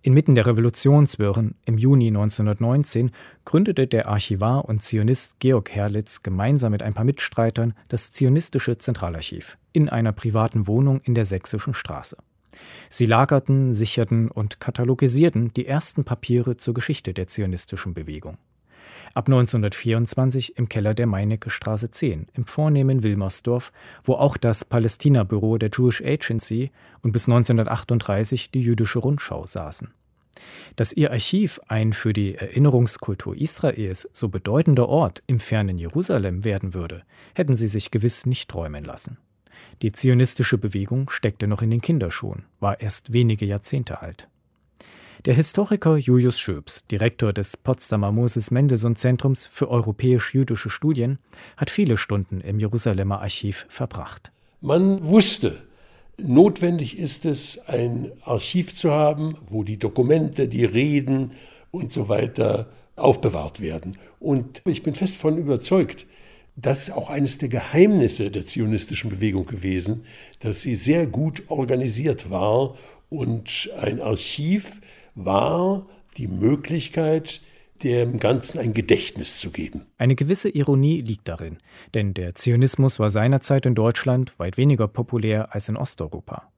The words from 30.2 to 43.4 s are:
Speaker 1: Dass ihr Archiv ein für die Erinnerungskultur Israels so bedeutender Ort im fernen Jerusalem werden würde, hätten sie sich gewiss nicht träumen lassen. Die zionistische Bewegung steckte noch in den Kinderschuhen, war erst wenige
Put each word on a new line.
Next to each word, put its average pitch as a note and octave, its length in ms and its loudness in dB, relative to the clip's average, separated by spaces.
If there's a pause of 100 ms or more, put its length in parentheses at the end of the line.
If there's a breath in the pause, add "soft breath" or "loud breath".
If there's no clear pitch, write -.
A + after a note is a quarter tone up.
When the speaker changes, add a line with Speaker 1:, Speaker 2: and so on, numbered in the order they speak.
Speaker 1:
Dass - 160 2
ihr - 200 2
Archiv F3+ 560 0
ein A2 260 0
für G#2+ 180 0
die G2+ 240 -2
Erinnerungskultur A#2+ 1000 0
Israels A2 760 -4
so - 160 -6
bedeutender B2 600 2
Ort C#3+ 360 0
im B2 140 0
fernen G2+ 380 -2
Jerusalem F#2+ 640 -2
werden G2 300 -4
würde, E2 300 -10 (300 soft breath)
hätten C#3+ 220 4
sie A2+ 120 0
sich G#2 240 -2
gewiss A2+ 340 0
nicht B2+ 240 -2
träumen D2+ 340 -8
lassen. - 340 -14 (640 loud breath)
Die A2 80 0
zionistische B2+ 680 2
Bewegung G#2 520 -4
steckte - 380 -2
noch G#2 140 -2
in A2+ 80 0
den A#2 120 0
Kinderschuhen, G2 640 -4 (140)
war G2+ 220 -2
erst A2 320 -6
wenige A2+ 320 2